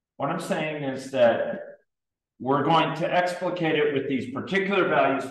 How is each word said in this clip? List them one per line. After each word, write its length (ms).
what 120
I'm 120
saying 420
is 280
that 480
we're 240
going 340
to 140
explicate 640
it 180
with 160
these 240
particular 560
values 420